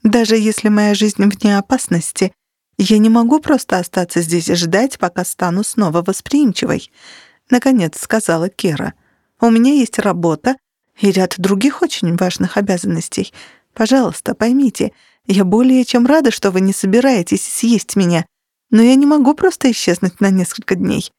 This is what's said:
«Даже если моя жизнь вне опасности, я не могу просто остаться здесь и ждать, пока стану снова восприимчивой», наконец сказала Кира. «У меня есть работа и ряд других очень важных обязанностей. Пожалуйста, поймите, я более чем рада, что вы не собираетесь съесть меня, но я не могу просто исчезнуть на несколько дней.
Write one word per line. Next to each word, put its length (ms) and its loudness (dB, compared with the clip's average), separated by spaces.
«Даже 340 2
если 320 0
моя 260 2
жизнь 280 0
вне 340 2
опасности, 760 -4
я 200 2
не 120 4
могу 300 2
просто 380 -2
остаться 440 -4
здесь 260 -2
и 60 0
ждать, 440 -2
пока 260 -4
стану 380 -4
снова 400 -2
восприимчивой», 880 -2
наконец 500 0
сказала 480 -2
Кира. 460 -6
«У 100 4
меня 240 4
есть 240 0
работа 580 -2
и 120 2
ряд 280 0
других 440 -2
очень 340 -2
важных 400 -2
обязанностей. 760 -4
Пожалуйста, 600 -2
поймите, 580 0
я 180 2
более 400 2
чем 220 0
рада, 240 4
что 200 -2
вы 100 0
не 120 2
собираетесь 720 0
съесть 520 -2
меня, 280 0
но 120 4
я 120 6
не 120 4
могу 280 4
просто 360 0
исчезнуть 500 -2
на 100 2
несколько 440 -2
дней. 440 -4